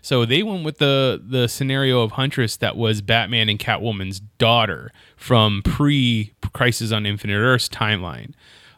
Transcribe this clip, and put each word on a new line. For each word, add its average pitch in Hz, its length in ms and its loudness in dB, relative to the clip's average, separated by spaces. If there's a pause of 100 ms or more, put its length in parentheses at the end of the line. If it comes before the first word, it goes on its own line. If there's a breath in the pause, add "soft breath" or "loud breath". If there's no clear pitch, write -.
So 123 240 0
they 131 160 2
went 202 220 -4
with 151 160 -6
the, 135 440 2
the 123 240 0
scenario 135 540 0
of 110 120 -2
Huntress 131 440 -2
that - 180 -2
was 110 280 0
Batman 113 440 0
and 104 120 0
Catwoman's 98 600 -4 (200)
daughter 113 520 2 (240 soft breath)
from 107 480 2
pre-Crisis 120 1300 0
on 107 140 -2
Infinite 101 320 -4
Earths 120 320 2
timeline. 87 640 -4 (440 soft breath)